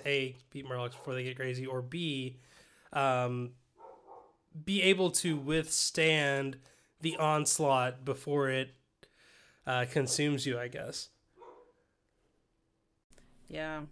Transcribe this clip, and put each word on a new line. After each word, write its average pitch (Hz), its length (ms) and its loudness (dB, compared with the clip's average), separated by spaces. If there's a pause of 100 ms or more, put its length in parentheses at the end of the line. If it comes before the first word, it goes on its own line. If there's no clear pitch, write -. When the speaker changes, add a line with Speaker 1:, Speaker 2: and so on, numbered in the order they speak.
Speaker 1:
A, 135 300 0 (140)
beat 135 160 -10
Murlocs 123 260 -4
before - 220 -10
they 127 100 -4
get 127 120 -6
crazy, 127 300 -4
or 131 160 -4
B, 135 580 -4 (540)
um, 123 580 2 (1120)
be 196 180 0
able 185 300 6
to 165 240 2
withstand 147 1200 2 (440)
the 160 160 -2
onslaught 139 880 2
before 139 440 0
it, 131 200 -2 (960)
uh, 127 240 2
consumes 143 540 0
you, 123 120 -2
I 123 120 -8
guess. - 400 -10 (2500)
Speaker 2:
Yeah, 156 320 -6 (100)